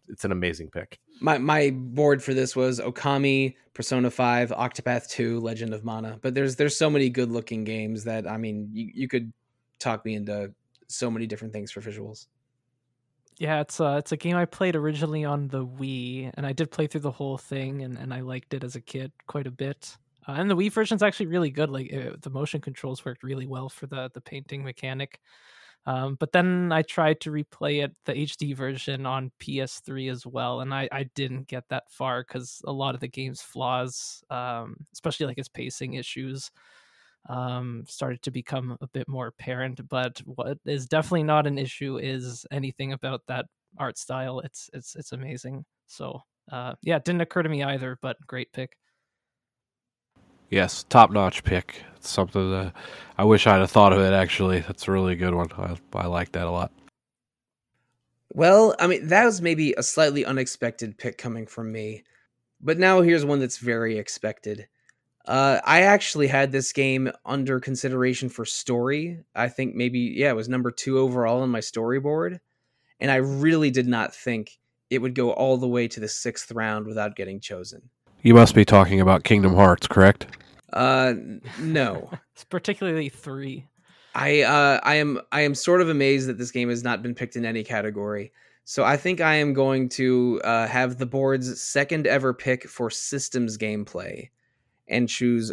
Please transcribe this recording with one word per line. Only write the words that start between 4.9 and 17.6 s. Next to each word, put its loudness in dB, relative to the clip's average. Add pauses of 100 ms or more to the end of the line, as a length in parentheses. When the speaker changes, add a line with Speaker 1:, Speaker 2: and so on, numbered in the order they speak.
Speaker 2:
two, -4
Legend -6
of -10
Mana. -10
But -4
there's, -2
there's 0
so 2
many 2
good -2
looking -6
games -6
that, -6
I -8
mean, -8
you, -10
you -6
could -4 (460)
talk -6
me -6
into -8 (340)
so -6
many -6
different -12
things -12
for -16
visuals. -16 (1120)
Speaker 3:
Yeah, -2
it's -8
a, 0
it's -6
a -4
game -2
I 0
played -2
originally -4
on -4
the -6
Wii, -10
and -8
I -4
did -4
play -4
through -6
the -4
whole -8
thing, -8